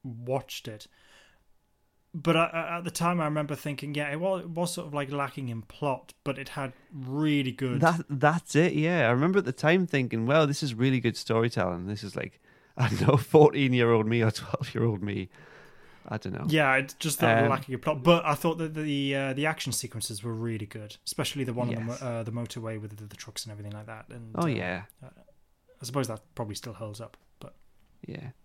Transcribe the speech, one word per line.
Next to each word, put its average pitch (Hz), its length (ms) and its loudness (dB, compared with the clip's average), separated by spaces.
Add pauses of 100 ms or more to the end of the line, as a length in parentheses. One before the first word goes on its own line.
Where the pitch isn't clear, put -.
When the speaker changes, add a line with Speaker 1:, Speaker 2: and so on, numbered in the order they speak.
Speaker 1:
watched 127 640 -8
it. 107 180 -14 (1300)
But 160 220 2
I, 165 100 4
I, 165 320 -6
at 175 60 -10
the 175 60 -4
time, 170 300 0
I 156 40 0
remember 151 300 -2
thinking, 143 400 -8
yeah, 147 160 -4
it 156 100 -6
was, 185 220 -2
it 170 80 -12
was 170 240 -2
sort 175 120 -8
of, 147 80 -12
like, 143 160 -4
lacking 139 380 -4
in 113 140 -6
plot, - 500 -4 (120)
but 135 140 -4
it 135 120 -12
had 135 220 -6 (200)
really 139 600 0
good 127 280 -2
Speaker 2:
That, 165 200 4 (100)
that's 147 460 2
it, 165 180 6
yeah. 156 340 2
I - 40 6
remember 170 260 4
at 185 60 2
the 139 80 -2
time 170 340 4
thinking, 117 400 0
"Well, 151 200 6
this 143 160 -2
is 131 120 -4
really 127 260 2
good 117 180 0
storytelling." 92 680 0
This 104 160 -6
is, 98 140 -10
like, - 240 -8 (180)
<laughs> - 200 -20
I 123 100 2
don't - 200 2
know, 147 100 8
fourteen-year-old 127 880 6
me 117 160 2
or 110 80 6
<laughs> - 20 -6
twelve-year-old - 720 -2
me. 101 260 -4 (800)
I 110 80 -6
don't 95 160 -8
know. - 160 -6
Speaker 1:
Yeah, 147 280 4
it's 139 180 -2
just - 260 -4
the 113 240 6
Speaker 2:
Um, 117 60 4
Speaker 1:
lacking 131 240 -2
of - 80 -8
plot. 147 200 -2
But 165 220 6
I 151 100 2
thought 165 240 0
that 160 160 -6
the, 143 400 -2
uh, 135 200 -2
the 143 100 -2
action 156 280 -2
sequences 110 520 -8
were 117 80 -4
really 113 340 -4
good, 107 300 -16 (100)
especially 143 380 -4
the 123 80 -4
one 123 180 -2
Speaker 2:
Yes. 117 100 -4
Speaker 1:
on 113 60 -6
the, 120 60 -6
mo-, 127 60 -8 (100)
uh, 117 140 -4
the 110 100 -6
motorway 113 480 -8
with 104 160 -12
the, 104 80 -16
the 101 120 -16
trucks - 280 -14
and 113 80 -14
everything 104 200 -12
like 107 140 -14
that. 110 220 -16
And, 117 260 -16
Speaker 2:
Oh, 170 100 -2
Speaker 1:
uh, - 20 0
Speaker 2:
yeah. 92 380 -4 (200)
Speaker 1:
uh, 127 40 -20 (720)
I 135 40 -12
suppose 127 240 -4
that 110 140 -10 (120)
probably 107 200 -8
still 113 180 -12
holds 107 300 -12
up, - 160 -18 (200)
but - 160 -18 (520)
Speaker 2:
Yeah. - 240 -12 (140)